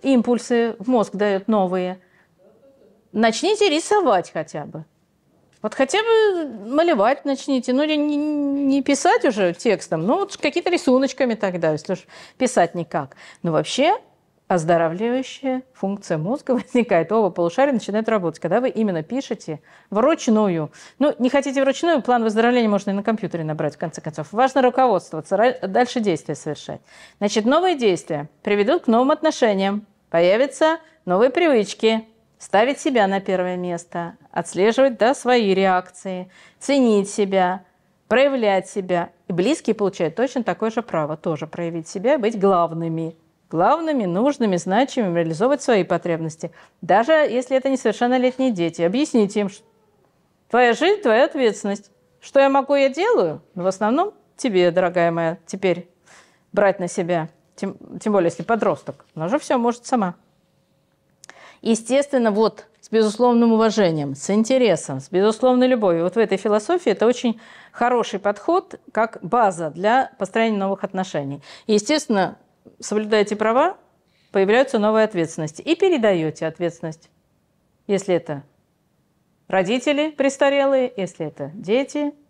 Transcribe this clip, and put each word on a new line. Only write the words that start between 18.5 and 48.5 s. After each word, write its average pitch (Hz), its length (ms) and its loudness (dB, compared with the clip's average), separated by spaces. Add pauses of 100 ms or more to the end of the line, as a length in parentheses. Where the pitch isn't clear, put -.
вы 254 80 0
именно 190 320 -2
пишете 202 580 -8 (300)
вручную. 214 800 2 (260)
Ну, 294 200 2
не 247 100 2
хотите 277 320 0
вручную, 269 400 0
план 240 220 0
выздоровления 226 480 2
можно 202 220 0
и - 20 -2
на 202 80 -4
компьютере 185 420 -4
набрать, 156 300 -4
в - 40 -20
конце - 220 -8
концов. 156 320 -12
Важно 254 300 2
руководствоваться, 233 760 0
ра-, 233 300 2
дальше 240 340 0
действия 170 340 -2
совершать. - 460 -10 (380)
Значит, 208 260 -2
новые 330 320 2
действия 170 540 -2 (120)
приведут 208 420 0
к - 20 -20
новым 247 240 4
отношениям, 208 760 0 (240)
появятся 254 680 2 (260)
новые 190 240 2
привычки – 220 800 0 (300)
ставить 247 420 0
себя 240 260 2
на 196 140 0
первое 185 380 -2
место, 170 580 -8 (140)
отслеживать, 220 640 0
да, 233 180 2
свои 240 380 0
реакции, 185 800 -2 (280)
ценить 220 520 2
себя, 190 540 0 (420)
проявлять 226 600 2
себя. 180 440 -4 (160)
И 185 80 -6
близкие 214 400 0
получают 185 400 -2
точно 240 280 -4
такое 220 280 -4
же 233 100 -6
право 156 380 -4
тоже 160 280 -6
проявить 170 400 -8
себя, 226 300 -2
быть 226 240 -2
главными. 165 760 0 (360)
Главными, 269 540 0
нужными, 208 520 0
значимыми, 185 640 -2
реализовывать 170 420 0
свои 220 200 2
потребности. 170 720 -4 (300)
Даже 233 300 2
если 262 440 0
это 262 140 0
несовершеннолетние 254 800 0